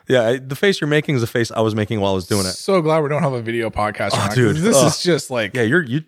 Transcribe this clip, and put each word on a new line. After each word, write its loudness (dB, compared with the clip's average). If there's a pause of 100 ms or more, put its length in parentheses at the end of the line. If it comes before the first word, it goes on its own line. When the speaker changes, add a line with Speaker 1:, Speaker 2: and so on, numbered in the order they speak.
Speaker 1:
Yeah, 4
I, 2
the -10
face 0
you're -2
making 0
is 2
a -2
face -2
I -2
was 0
making -2
while 0
I 0
was -4
doing 0
it. -4
Speaker 2:
So 0
glad 2
we -4
don't -2
have 0
a -4
video -2
podcast -4
Speaker 1:
Oh, 0
Speaker 2:
right 0
now, -2
'cause -4
Speaker 1:
dude. 4
Speaker 2:
this 2
Speaker 1:
Ugh. 6
Speaker 2:
is -2
just 0
like -4
Speaker 1:
Yeah, 0
you're, 2
you, -4